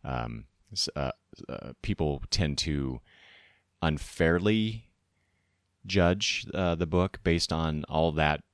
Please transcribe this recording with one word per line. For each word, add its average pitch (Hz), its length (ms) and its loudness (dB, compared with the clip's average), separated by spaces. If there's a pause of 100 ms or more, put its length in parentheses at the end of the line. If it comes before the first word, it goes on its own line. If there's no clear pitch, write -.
um, 58 400 -6 (280)
s-, - 240 -4
uh, 69 160 -2 (360)
uh, - 240 -12 (100)
people 76 480 -2
tend 73 280 0
to 67 420 -2 (800)
unfairly 95 1080 0 (960)
judge, 92 680 2
uh, 87 220 2
the 85 120 0
book 90 360 2
based 85 300 2
on 80 360 0
all 80 240 2
that 76 280 2 (140)